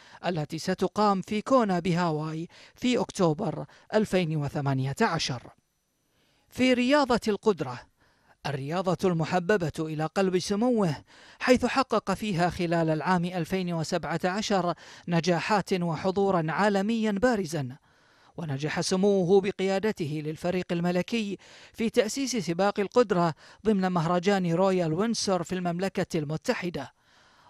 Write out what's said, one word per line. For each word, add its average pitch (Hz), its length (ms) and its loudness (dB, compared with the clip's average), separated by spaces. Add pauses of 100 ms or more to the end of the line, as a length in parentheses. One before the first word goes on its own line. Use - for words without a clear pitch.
(260)
التي 160 320 -4
ستقام 190 600 0
في 208 220 -4
كونا 220 360 2
بهاواي 160 680 -2 (260)
في 247 240 0
أكتوبر 156 680 0 (300)
ألفين 185 420 2
وثمانية 139 640 -2
عشر. 170 420 -2 (1080)
في 254 260 2
رياضة 247 540 2
القدرة، 151 520 -2 (640)
الرياضة 160 640 -2
المحببة 175 680 0
إلى 156 280 -2
قلب 185 320 2
سموه، 202 580 0 (440)
حيث 254 260 4
حقق 226 460 0
فيها 180 380 0
خلال 165 400 0
العام 170 340 0
ألفين 180 480 -4
وسبعة 160 520 -4
عشر 185 500 0 (340)
نجاحات 175 640 2
وحضورا 180 760 0
عالميا 208 640 0
بارزا. 170 640 -2 (600)
ونجح 151 440 -6
سموه 190 600 4
بقيادته 185 840 -2
للفريق 175 480 -4
الملكي 180 640 -2 (340)
في 220 180 -2
تأسيس 247 460 0
سباق 190 440 0
القدرة 185 540 2 (300)
ضمن 190 280 2
مهرجان 180 600 2
رويال 180 400 2
وينسور 190 500 0
في 185 120 -6
المملكة 180 640 -2
المتحدة. 156 800 -6 (540)